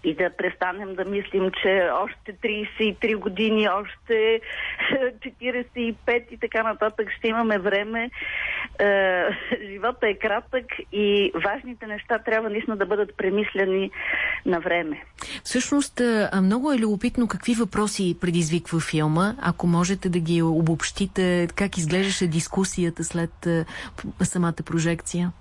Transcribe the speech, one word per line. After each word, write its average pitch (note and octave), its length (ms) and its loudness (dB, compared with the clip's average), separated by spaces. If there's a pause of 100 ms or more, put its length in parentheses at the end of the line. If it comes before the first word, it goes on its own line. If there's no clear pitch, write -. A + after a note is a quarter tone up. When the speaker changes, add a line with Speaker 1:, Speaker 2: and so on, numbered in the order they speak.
Speaker 1:
и D#3+ 100 0
да F3 160 0
престанем F#3 640 -4
да F#3 100 -4
мислим, G3 460 0 (120)
че F#3+ 300 4
още G3 400 -4
тридесет G#3 480 -4
и G#3 200 2
три A3 140 2
години, G#3+ 540 2
още A3 720 0 (400)
<laughs> B3+ 420 -2
четиридесет B3 540 -6
и A#3 180 -2 (120)
пет A#3+ 260 0
и A3+ 60 -18
така A3+ 240 -2
нататък G#3+ 460 0 (100)
ще A3+ 100 -2
имаме A3 300 2
време. G#3 520 -2 (720)
Е, F#3+ 440 4 (420)
<laughs> G3 60 -10
живота A3 360 -2
е G3+ 100 0
кратък A#3 460 -2 (280)
и G3+ 400 4 (120)
важните A#3 420 -4
неща G#3+ 320 -4
трябва A3 320 0
наистина A3 260 -2
да G3 100 0
бъдат G3+ 300 0
премислени G3 760 0 (560)
на F3 140 2
време. E3+ 420 -2 (420)
Speaker 2:
Всъщност, - 560 0
а, A3 420 4
много B3 300 4
е B3+ 60 4
любопитно A3 500 2
какви A#3 260 0
въпроси G3+ 680 0
предизвиква E3+ 600 0
филма, D#3+ 600 2
ако F3 240 0
можете F3+ 420 2
да F3 100 2
ги E3 240 2
обобщите, E3+ 1120 2
как G3 220 -2
изглеждаше F#3 480 0
дискусията E3+ 760 0
след, E3+ 420 -4
а, E3 180 2 (600)
самата E3+ 420 0
прожекция? E3+ 760 -2